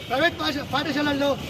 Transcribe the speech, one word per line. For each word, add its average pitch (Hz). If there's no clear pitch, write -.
ప్రైవేట్ 330
పాఠ-, 294
పాఠశాలల్లో 285